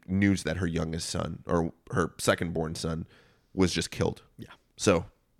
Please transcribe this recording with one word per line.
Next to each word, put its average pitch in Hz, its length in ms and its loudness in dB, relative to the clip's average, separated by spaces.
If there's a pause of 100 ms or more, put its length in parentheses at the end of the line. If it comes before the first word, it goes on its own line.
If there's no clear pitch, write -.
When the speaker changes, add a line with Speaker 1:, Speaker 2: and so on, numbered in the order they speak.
Speaker 1:
news 98 380 2
that 80 120 -2
her 90 100 -2
youngest 82 440 -2
son, 82 360 -6
or 85 280 0 (160)
her 85 280 0
second-born 85 580 -2
son, 82 280 -4 (480)
was 90 220 4
just 82 160 -2
killed. - 320 -2 (160)
Speaker 2:
Yeah. 117 140 -16 (260)
Speaker 1:
So 87 260 4 (360)